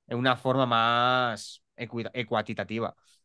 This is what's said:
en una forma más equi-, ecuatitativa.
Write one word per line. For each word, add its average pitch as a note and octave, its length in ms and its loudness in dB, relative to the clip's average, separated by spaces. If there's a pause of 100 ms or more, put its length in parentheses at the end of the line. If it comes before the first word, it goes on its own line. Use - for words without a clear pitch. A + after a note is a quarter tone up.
en A#2+ 120 -4
una B2+ 180 2
forma C3 300 2
más A#2+ 1000 0 (100)
equi-, A#2 380 -8
ecuatitativa. G#2+ 800 -4 (300)